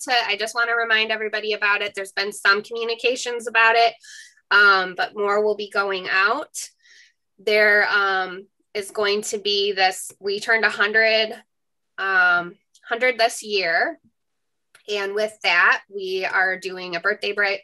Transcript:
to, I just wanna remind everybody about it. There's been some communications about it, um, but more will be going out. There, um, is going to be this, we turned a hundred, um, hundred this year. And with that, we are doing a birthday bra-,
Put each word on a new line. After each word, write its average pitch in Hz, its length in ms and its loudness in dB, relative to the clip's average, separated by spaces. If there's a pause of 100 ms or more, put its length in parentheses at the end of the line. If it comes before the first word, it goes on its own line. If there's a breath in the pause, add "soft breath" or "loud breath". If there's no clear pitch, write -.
to, 262 100 -2
I 233 240 0
just 220 160 -6
wanna 233 220 -2
remind 220 360 0
everybody 214 420 -4
about 208 280 0
it. 208 140 -6
There's 196 160 -10
been 196 200 -4
some 208 300 0
communications 233 840 -4
about 226 280 4
it, 233 180 4 (580 loud breath)
um, 196 440 4
but 185 200 -4
more 202 280 0
will 208 120 2
be 208 160 -10
going 196 380 -4
out. 208 460 -2 (840 soft breath)
There, 208 500 4
um, 190 560 0 (300)
is 202 160 -8
going 208 320 0
to 214 160 -6
be 202 320 -2
this, 185 480 0
we 202 200 -6
turned 220 260 0
a 208 40 4
hundred, 220 640 4 (640)
um, 180 560 2 (340)
hundred 240 300 0
this 226 240 0
year. 208 580 -2 (880)
And 202 280 -4
with 214 260 -2
that, 190 480 4
we 190 340 -6
are 185 360 0
doing 185 360 -10
a 170 40 -2
birthday 202 340 -4
bra-, 196 300 -2